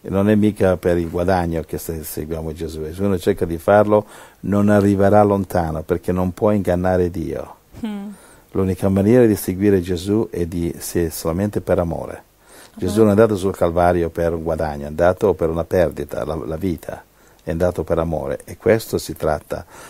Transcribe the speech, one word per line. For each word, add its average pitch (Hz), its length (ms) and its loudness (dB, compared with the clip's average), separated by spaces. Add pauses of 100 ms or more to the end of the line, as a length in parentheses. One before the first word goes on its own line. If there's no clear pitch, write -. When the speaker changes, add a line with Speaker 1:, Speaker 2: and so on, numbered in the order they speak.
Speaker 1:
E - 80 -12
non 98 200 2
è 107 60 6
mica 101 400 2
per 87 220 0
il 85 120 -2
guadagno 87 520 0
che 80 160 -8
se-, 80 260 -8
seguiamo 80 480 -8
Gesù. 78 320 -10
E 78 100 -10
se 95 80 -8
uno 98 160 0
cerca 95 280 0
di 85 120 -4
farlo, 104 480 4 (360)
non 101 280 0
arriverà 101 540 6
lontano, 90 600 0
perché 87 280 -4
non 90 220 0
può 104 180 0
ingannare 90 580 0
Dio. 80 460 -8 (300)
Speaker 2:
Mm. 208 220 -10 (440)
Speaker 1:
L'unica 95 380 0
maniera 104 360 6
di 107 120 4
seguire 98 440 2
Gesù 92 480 -2
è 87 160 -4
di, 85 320 -4
se 85 320 -4
solamente 98 520 -4
per 92 180 0
amore. - 440 -6 (520)
Gesù 98 240 -4
Speaker 2:
Amen. 110 80 8
Speaker 1:
non - 0 -
è 104 140 4
andato 107 160 4
sul 92 180 -2
Calvario 87 540 2
per 85 240 -2
un 80 100 -6
guadagno, 78 400 -4
è 71 40 -8
andato 87 460 2
per 80 160 -2
una 82 140 -4
perdita, 73 600 -2
la, 76 100 -6
la 76 220 -8
vita. - 460 -6 (420)
È 90 60 -6
andato 87 320 -2
per 82 160 0
amore, 73 460 -4
e 92 100 -14
questo 104 420 0
si 80 180 -6
tratta. - 500 -4 (240)